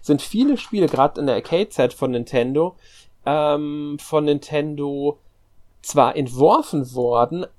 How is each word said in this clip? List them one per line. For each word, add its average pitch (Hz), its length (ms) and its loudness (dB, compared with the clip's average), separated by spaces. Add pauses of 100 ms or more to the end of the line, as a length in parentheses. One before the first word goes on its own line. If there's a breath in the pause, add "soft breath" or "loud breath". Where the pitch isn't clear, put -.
sind 147 180 0
viele 262 380 0
Spiele, 196 280 0
gerade 143 340 0
in 143 60 -2
der 123 100 0
Arcade-Zeit 151 560 0
von 131 180 -4
Nintendo, 127 680 -2 (480 soft breath)
ähm, 147 760 -2
von 151 240 -2
Nintendo 147 920 -2 (640)
zwar 120 340 2
entworfen 139 760 2
worden, 123 520 0 (120)